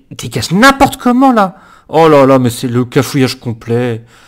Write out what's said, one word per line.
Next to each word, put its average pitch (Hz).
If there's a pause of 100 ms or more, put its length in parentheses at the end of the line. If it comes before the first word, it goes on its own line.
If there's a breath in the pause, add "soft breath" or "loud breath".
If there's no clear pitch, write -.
(120)
dégage 113
n'importe 269
comment, 254
là. 202 (320 soft breath)
Oh 160
là 143
là, 135
mais 123
c'est 120
le 120
cafouillage 127
complet. 117 (240 soft breath)